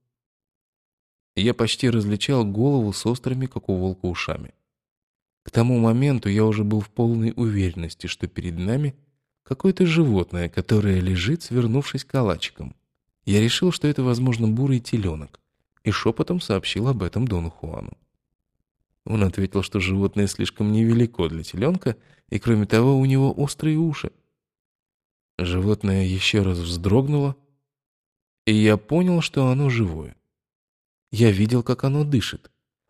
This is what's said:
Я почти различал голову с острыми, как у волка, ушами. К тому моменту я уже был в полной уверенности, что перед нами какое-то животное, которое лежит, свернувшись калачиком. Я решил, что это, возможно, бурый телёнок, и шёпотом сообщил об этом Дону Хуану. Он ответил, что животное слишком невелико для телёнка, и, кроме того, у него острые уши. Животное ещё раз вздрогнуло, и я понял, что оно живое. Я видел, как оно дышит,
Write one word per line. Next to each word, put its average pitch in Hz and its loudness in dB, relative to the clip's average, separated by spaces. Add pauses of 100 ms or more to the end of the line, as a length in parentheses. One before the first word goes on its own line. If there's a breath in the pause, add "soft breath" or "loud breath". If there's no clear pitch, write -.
(1400)
Я 107 2
почти 117 0
различал 113 0
голову 113 0
с - -10
острыми, 127 -2
как - -8
у 95 0
волка, 92 -4
ушами. - -6 (880)
К - -20
тому 120 2
моменту 117 2
я 107 4
уже 107 0
был 107 0
в 101 -8
полной 117 0
уверенности, 92 -2
что - -6
перед 87 -8
нами 131 -2 (480)
какое-то 190 0
животное, 107 2
которое 98 2
лежит, 92 -2
свернувшись 123 -2
калачиком. 92 -4 (500)
Я 101 2
решил, 123 2
что - -4
это, 143 0
возможно, 120 0
бурый 127 0
телёнок, 87 -4 (440)
и 110 2
шёпотом 156 -2
сообщил 104 -2
об 117 0
этом 101 -2
Дону 85 -2
Хуану. - -12 (1080)
Он 107 0
ответил, 95 -2
что 98 -4
животное 98 0
слишком 104 -2
невелико 113 2
для 80 -6
телёнка, 123 -4 (320 soft breath)
и, 107 -4
кроме 107 2
того, 123 4
у 131 2
него 135 2
острые 151 -2
уши. 160 -2 (1300)
Животное 95 0
ещё 95 0
раз 92 0
вздрогнуло, 123 0 (1120)
и 107 4
я 107 6
понял, 175 0
что 135 0
оно 135 2
живое. 87 -4 (920)
Я 113 6
видел, 110 2
как 123 -2
оно 143 0
дышит, - -2 (400)